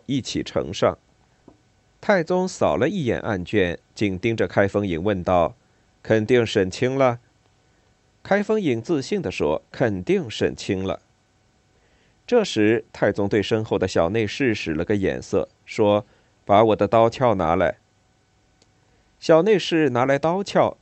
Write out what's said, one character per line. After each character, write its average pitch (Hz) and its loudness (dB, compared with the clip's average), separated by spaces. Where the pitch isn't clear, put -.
一 139 -2
起 82 -6
呈 71 -6
上。 107 0
太 190 0
宗 185 -2
扫 87 0
了 117 0
一 185 -4
眼 101 -2
案 92 -6
卷， 90 -2
紧 95 -4
盯 113 -2
着 107 -2
开 101 2
封 101 -2
尹 82 -4
问 95 -2
道 87 2
：“肯 110 2
定 120 4
审 98 0
清 131 -4
了？” 123 2
开 202 0
封 220 -2
尹 127 -2
自 139 -4
信 202 -6
地 98 -6
说 78 -2
：“肯 104 -2
定 175 -2
审 82 -4
清 95 -6
了。” 95 -6
这 240 4
时， 110 2
太 - 0
宗 101 -2
对 104 2
身 110 -2
后 104 -2
的 95 0
小 85 0
内 107 -2
侍 120 -2
使 82 -4
了 85 -2
个 107 0
眼 85 -2
色， 87 -4
说 104 2
：“把 104 6
我 110 4
的 101 2
刀 113 4
鞘 120 0
拿 85 0
来。” 90 0
小 160 4
内 208 4
侍 156 0
拿 120 2
来 135 2
刀 175 -2
鞘， 147 0